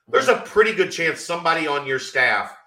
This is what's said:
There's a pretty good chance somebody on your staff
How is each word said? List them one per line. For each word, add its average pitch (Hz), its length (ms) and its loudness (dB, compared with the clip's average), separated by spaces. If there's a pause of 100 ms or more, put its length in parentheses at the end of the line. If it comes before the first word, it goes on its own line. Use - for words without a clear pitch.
There's - 220 0
a 233 80 6
pretty 214 360 2
good 170 200 0
chance 165 260 -2
somebody 165 480 -2
on 143 180 -2
your 135 140 -2
staff 110 560 0 (120)